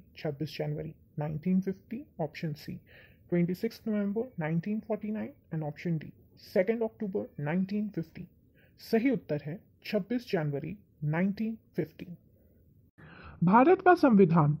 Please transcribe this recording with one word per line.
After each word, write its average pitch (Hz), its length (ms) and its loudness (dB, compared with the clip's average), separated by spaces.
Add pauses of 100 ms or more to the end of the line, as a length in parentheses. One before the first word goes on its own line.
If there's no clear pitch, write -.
(160)
छब्बीस 151 420 -8
जनवरी 156 360 -8 (240)
नाइनटीन 160 420 -2
फ़िफ़्टी, 196 460 -8 (140)
ऑप्शन 156 320 -6
सी, - 280 -12 (500)
ट्वेंटी 175 240 2
सिक्स - 340 -8
नवंबर 208 520 -2
नाइनटीन 170 400 -2
फ़ोर्टी 214 300 -6
नाइन, 214 480 -8
and 156 80 -6
ऑप्शन 160 320 -4
डी, - 140 -14 (260)
सेकंड 226 440 0
अक्टूबर 208 600 -6
नाइनटीन 190 460 -2
फ़िफ़्टी। - 400 -10 (500)
सही 226 320 0
उत्तर 156 340 -4
है 151 160 -10 (240)
छब्बीस 233 460 -4
जनवरी 147 460 -2 (280)
नाइनटीन 196 540 -2 (180)
फ़िफ़्टी। - 300 -6 (1400)
भारत 269 360 8
का 359 140 8
संविधान 175 640 6